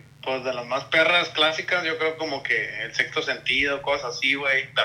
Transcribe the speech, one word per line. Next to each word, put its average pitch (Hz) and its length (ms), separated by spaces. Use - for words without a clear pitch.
Pues 131 200
de 127 120
las 120 100
más 127 200
perras 170 440
clásicas, 160 540
yo 160 160
creo 160 180
como 147 240
que 107 420
El 113 120
Sexto 131 260
Sentido, 139 600
cosas 139 340
así, 135 160
güey. 135 400
The 123 120